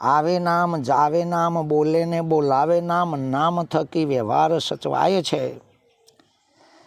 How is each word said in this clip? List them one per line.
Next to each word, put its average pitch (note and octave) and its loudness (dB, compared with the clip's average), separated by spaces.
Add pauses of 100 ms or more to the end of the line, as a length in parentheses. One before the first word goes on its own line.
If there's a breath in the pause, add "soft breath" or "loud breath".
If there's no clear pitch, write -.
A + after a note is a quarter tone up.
આવે D3+ 2
નામ E3+ 0
જાવે D3 2
નામ, E3+ -2
બોલે D#3 2
ને E3+ -2
બોલાવે D#3 2
નામ, F3 -2
નામ C#3+ -2
થકી D#3+ -2
વ્યવહાર C#3 0
સચવાય D3 -2
છે. C3 -6 (1300 soft breath)